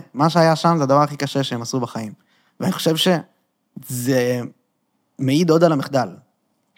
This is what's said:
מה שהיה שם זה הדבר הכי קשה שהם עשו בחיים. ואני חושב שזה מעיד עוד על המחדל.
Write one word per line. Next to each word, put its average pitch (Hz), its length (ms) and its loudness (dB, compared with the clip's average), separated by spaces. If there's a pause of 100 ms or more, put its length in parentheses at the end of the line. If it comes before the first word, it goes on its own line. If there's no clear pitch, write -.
(140)
מה 151 160 2
שהיה 160 260 4
שם 170 220 0
זה 147 40 0
הדבר 139 180 4
הכי 147 160 0
קשה 139 260 -4
שהם 123 200 -6
עשו 127 180 -6
בחיים. 113 320 -8 (480)
ואני 185 120 -2
חושב 160 240 -2
שזה 127 1400 -4 (760)
מעיד 147 320 2
עוד 165 140 6
על 165 80 4
המחדל. 135 360 -2 (680)